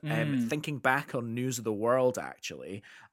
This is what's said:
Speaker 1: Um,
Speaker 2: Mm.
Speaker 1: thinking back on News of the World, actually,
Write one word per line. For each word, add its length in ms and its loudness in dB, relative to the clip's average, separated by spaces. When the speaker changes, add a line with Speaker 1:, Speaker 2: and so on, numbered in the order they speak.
Speaker 1:
Um, 60 -4
Speaker 2:
Mm. 380 2
Speaker 1:
thinking 300 -2
back 380 2
on 180 -4
News 240 -2
of 60 -8
the 80 0
World, 460 4
actually, 640 -10